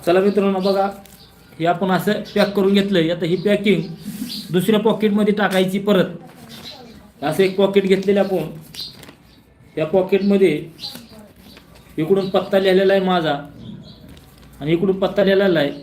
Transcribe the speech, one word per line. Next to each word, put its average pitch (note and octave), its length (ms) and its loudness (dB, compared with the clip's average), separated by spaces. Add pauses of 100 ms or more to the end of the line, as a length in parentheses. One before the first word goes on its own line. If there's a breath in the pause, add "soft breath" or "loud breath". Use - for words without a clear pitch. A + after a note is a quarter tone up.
चला F3 140 4
मित्रांनो, G3 400 0
बघा, G3 300 0 (680)
हे D#3+ 60 -2
आपण F#3 260 0
असं F#3+ 220 0 (220)
पॅक G3 180 0
करून G3 200 2
घेतलंय. G3 360 2
आता F3 160 -4
ही E3 100 0
पॅकिंग G3+ 460 0 (680)
दुसऱ्या F#3 280 2
पॉकेटमध्ये G#3 540 0
टाकायची F#3+ 460 0
परत. F#3+ 260 2 (1200)
असं D#3+ 200 0
एक F#3+ 140 0
पॉकेट G3 260 2
घेतलेलं F#3+ 360 2
आपण, F3+ 320 -2 (1200)
त्या D#3 100 -2
पॉकेटमध्ये F#3+ 840 2 (1300)
इकडून F#3 320 0
पत्ता G3 300 0
लिहिलेला F#3+ 340 4
आहे F#3+ 80 2
माझा F3 320 0 (1300)
आणि D3+ 140 0
इकडून F#3 260 0
पत्ता G3 240 0
लिहिलेला F#3+ 360 4
आहे. C#3+ 120 0 (120)